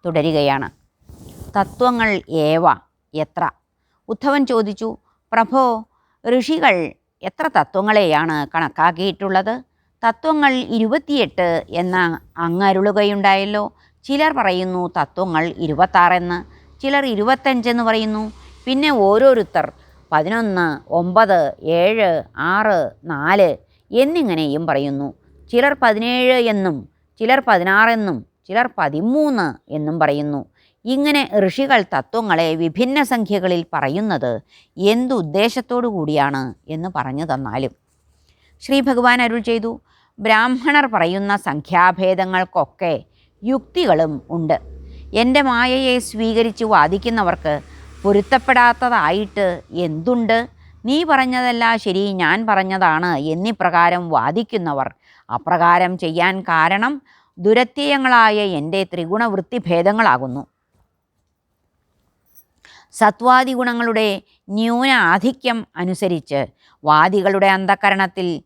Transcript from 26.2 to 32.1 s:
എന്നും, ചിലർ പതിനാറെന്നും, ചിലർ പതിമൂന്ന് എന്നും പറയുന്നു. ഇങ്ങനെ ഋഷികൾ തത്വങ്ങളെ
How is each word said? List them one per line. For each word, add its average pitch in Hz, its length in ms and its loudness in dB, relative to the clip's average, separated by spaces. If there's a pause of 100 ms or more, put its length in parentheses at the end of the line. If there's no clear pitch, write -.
എന്നും, 196 540 -2 (320)
ചിലർ 254 280 2
പതിനാറെന്നും, 196 760 2 (220)
ചിലർ 233 300 -2
പതിമൂന്ന് 202 960 -2
എന്നും 156 280 -4
പറയുന്നു. 147 440 -2 (400)
ഇങ്ങനെ 285 460 0 (160)
ഋഷികൾ 254 380 0 (140)
തത്വങ്ങളെ 170 560 -2